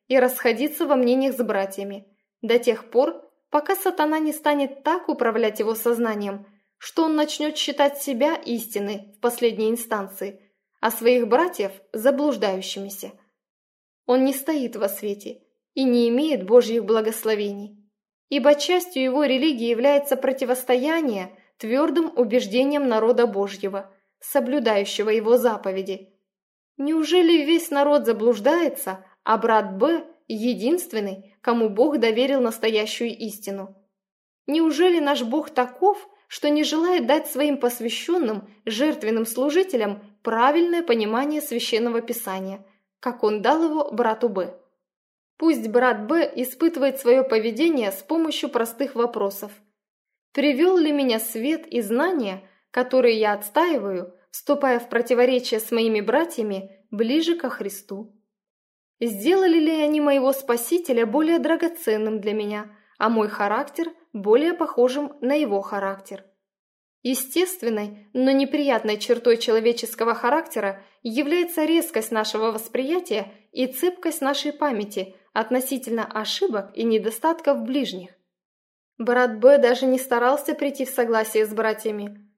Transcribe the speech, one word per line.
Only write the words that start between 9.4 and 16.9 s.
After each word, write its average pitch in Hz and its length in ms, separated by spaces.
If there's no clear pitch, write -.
инстанции, 202 720
а 226 120
своих 233 360
братьев 233 440
заблуждающимися. 208 1200
Он 254 180
не 277 100
стоит 277 420
во 208 120
свете 202 540
и 262 100
не 240 260
имеет 254 360
Божьих 226 400
благословений, 214 920